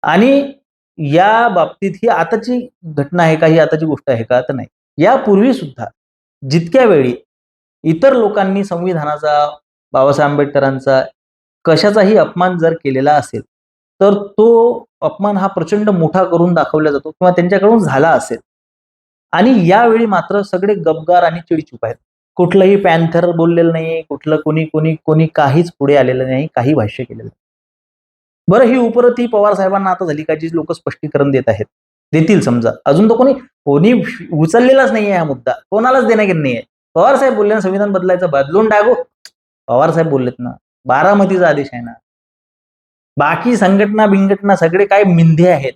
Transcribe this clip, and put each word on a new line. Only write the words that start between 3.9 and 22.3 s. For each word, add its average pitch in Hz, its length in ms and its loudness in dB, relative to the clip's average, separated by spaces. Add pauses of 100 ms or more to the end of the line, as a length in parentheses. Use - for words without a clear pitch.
आहे 113 140 -2
का, 123 160 0
तर 139 120 -8
नाही. 120 160 -10 (340)
यापूर्वी 226 500 2
सुद्धा 135 340 -8 (640)
जितक्या 170 340 0
वेळी 139 300 2 (720)
इतर 170 280 2
लोकांनी 202 520 -2
संविधानाचा, 151 920 -4 (360)
बाबासाहेब 143 380 0
आंबेडकरांचा 135 760 -2 (600)
कशाचाही 208 520 2
अपमान 180 420 0
जर 165 160 0
केलेला 139 400 -2
असेल, - 280 -4 (580)
तर 202 260 2
तो 233 580 2 (160)
अपमान 202 360 -4
हा 190 100 -2
प्रचंड 208 440 -2
मोठा 180 340 0
करून 170 300 0
दाखवला 156 360 0
जातो 143 200 -6
किंवा 180 200 0
त्यांच्याकडून 185 480 2
झाला 156 320 0
असेल. 127 280 -2 (960)
आणि 190 360 2
यावेळी 226 380 2
मात्र 196 360 -2
सगळे 202 320 -2
गपगार 165 480 0
आणि 170 180 -2
चिडीचूप 156 440 -6
आहेत. 113 120 -8 (380)